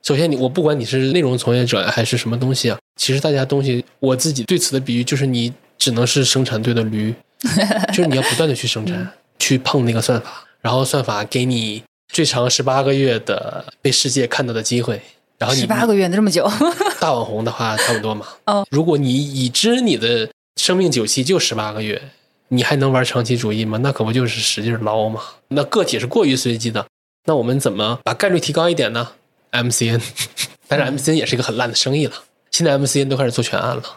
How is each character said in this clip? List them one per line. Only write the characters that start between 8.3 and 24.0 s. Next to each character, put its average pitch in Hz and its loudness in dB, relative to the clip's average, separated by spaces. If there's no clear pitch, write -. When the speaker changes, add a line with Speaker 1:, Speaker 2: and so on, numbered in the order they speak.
Speaker 1:
断 160 2
地 135 0
去 120 -4
生 113 -4
产， 90 -2
Speaker 2:
嗯。 90 -6
Speaker 1:
去 131 2
碰 131 0
那 117 2
个 113 2
算 120 0
法， - -18
然 113 0
后 131 2
算 131 0
法 104 -4
给 123 -2
你 113 -2
最 165 2
长 123 2
十 123 0
八 131 2
个 139 2
月 131 2
的 - -6
被 135 -6
世 123 0
界 123 0
看 127 -2
到 117 -4
的 110 -2
机 120 0
会， 113 -4
然 117 -2
后 131 2
你 135 2
Speaker 2:
十 120 0
八 233 0
个 214 2
月， 196 2
那 175 0
这 214 2
么 208 4
久？ 180 2
<laughs> 381 2
Speaker 1:
大 160 0
网 117 0
红 110 -4
的 117 -2
话 110 -2
差 113 0
不 113 0
多 107 -4
嘛。 104 -10
Speaker 2:
哦。 101 0
Speaker 1:
如 143 2
果 165 4
你 131 2
已 135 -2
知 233 2
你 185 2
的 113 0
生 - 0
命 185 4
周 123 0
期 131 0
就 165 2
十 - 0
八 107 -4
个 107 -6
月， - -4
你 123 2
还 147 2
能 135 2
玩 127 2
长 123 -2
期 120 0
主 107 -2
义 110 -2
吗？ 107 -2
那 139 0
可 123 -4